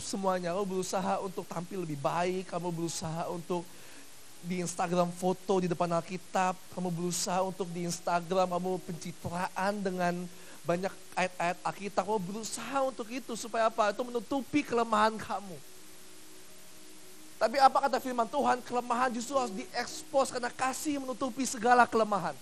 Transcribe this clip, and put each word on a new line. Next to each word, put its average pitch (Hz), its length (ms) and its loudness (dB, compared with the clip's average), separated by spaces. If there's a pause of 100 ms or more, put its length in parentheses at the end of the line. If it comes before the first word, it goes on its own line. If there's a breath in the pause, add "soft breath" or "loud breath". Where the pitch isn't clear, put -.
semuanya, 185 480 0
kamu 196 160 0
berusaha 190 460 0 (100)
untuk 185 240 -6
tampil 180 320 -6
lebih 156 160 -4
baik, 175 560 0
kamu 175 160 -4
berusaha 165 640 -4
untuk 175 320 -4 (800 loud breath)
di 180 160 -2
Instagram 175 560 2
foto 185 480 2
di 175 40 2
depan 175 280 2
Alkitab, 185 580 0 (220)
kamu 180 160 -2
berusaha 175 480 0
untuk 185 320 -2
di 175 160 -2
Instagram 175 640 2
kamu 180 320 0
pencitraan 185 960 -2
dengan 180 480 0 (400 loud breath)
banyak 180 240 2 (240)
ayat-ayat 180 480 0
Alkitab, 190 400 -2
kamu 208 160 0
berusaha 226 640 -4
untuk 226 240 -4
itu, 247 240 -6
supaya 226 400 2
apa? 208 240 4
Itu 247 80 0
menutupi 247 560 0
kelemahan 220 560 4
kamu. 196 400 -6 (1800)
Tapi 233 160 4
apa 269 320 6
kata 240 160 0
firman 247 240 0
Tuhan? 247 320 2
Kelemahan 240 560 0
justru 269 240 0
harus 214 160 -2
diekspos - 720 0
karena 240 240 -4
kasih 269 480 0
menutupi 254 480 -2
segala 240 400 8
kelemahan. 202 540 2